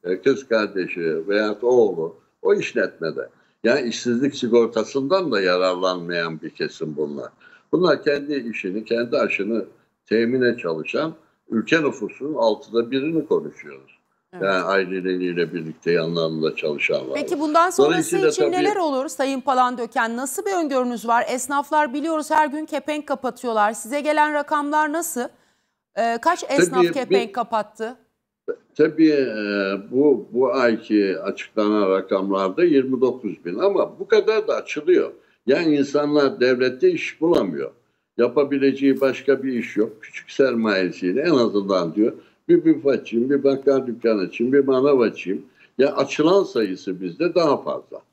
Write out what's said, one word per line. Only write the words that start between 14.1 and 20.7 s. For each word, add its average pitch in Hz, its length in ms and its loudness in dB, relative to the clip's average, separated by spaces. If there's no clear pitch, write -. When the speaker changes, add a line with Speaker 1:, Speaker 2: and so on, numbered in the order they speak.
Speaker 2:
Evet. 180 120 -8
Speaker 1:
Yani 95 180 0
aileleriyle 90 920 -2
birlikte 80 380 -4
yanlarında 80 640 -2
çalışan 76 520 -4
var. - 60 -6
Speaker 2:
Peki 294 260 -4
bundan 330 300 2
sonrası 349 200 4
Speaker 1:
Dolayısıyla 339 380 0
Speaker 2:
için - 140 0
Speaker 1:
tabii 427 100 2
Speaker 2:
neler 370 240 0
olur 294 320 -2
Sayın 269 320 -4
Palandöken? 247 760 0
Nasıl 277 300 -6
bir 392 60 -2
öngörünüz 247 440 -2